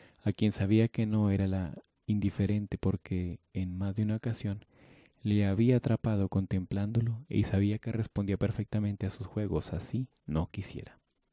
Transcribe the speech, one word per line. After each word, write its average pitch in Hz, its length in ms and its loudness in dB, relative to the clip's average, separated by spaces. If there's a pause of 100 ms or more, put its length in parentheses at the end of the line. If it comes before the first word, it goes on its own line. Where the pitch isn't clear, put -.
(240)
a 104 80 2
quien 107 200 2
sabía 110 360 4
que 113 180 -2
no 107 240 2
era 98 160 2
la 95 280 -2 (320)
indiferente 104 720 0
porque 90 600 -2 (140)
en 92 260 -4
más 98 160 -2
de 107 80 0
una 107 140 0
ocasión 107 500 -6 (560)
le 104 240 4
había 113 300 4
atrapado 110 520 2
contemplándolo 101 1000 0
y 104 160 2
sabía 101 340 2
que 113 140 -6
respondía 101 440 -2
perfectamente 104 680 -2
a 95 40 -2
sus - 160 -10
juegos, 95 460 -2
así 113 360 -6 (180)
no 78 240 -2
quisiera. - 480 -12 (340)